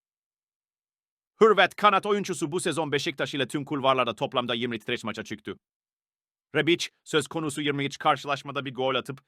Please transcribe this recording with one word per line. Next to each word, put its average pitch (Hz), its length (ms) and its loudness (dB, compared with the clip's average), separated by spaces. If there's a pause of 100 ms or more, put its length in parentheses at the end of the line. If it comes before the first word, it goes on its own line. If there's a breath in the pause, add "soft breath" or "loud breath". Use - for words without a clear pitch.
(1400)
Hırvat 196 400 6
kanat 202 300 4
oyuncusu 185 460 -2
bu 180 80 -2
sezon 156 320 -2
Beşiktaş 139 420 -4
ile 135 140 0
tüm 147 160 -4
kulvarlarda 131 520 2
toplamda 123 380 -2
yirmi 120 240 -4 (100)
üç 120 160 -4
maça 107 200 -6
çıktı. 104 320 -10 (1000)
Rebic, 156 340 2 (160)
söz 151 220 0
konusu 156 360 -4
yirmi 143 220 -2
üç 139 140 -6
karşılaşmada 139 680 -2
bir 135 100 -10
gol 131 200 0
atıp 131 340 -6